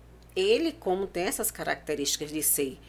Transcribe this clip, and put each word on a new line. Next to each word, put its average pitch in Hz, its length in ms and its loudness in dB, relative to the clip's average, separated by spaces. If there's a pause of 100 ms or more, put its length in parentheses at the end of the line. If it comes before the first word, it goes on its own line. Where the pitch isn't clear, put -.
(360)
ele, 247 380 4
como 190 340 -2
tem 180 160 -4
essas 220 260 -2
características 151 840 -2
de 156 100 0
ser... 139 340 2 (120)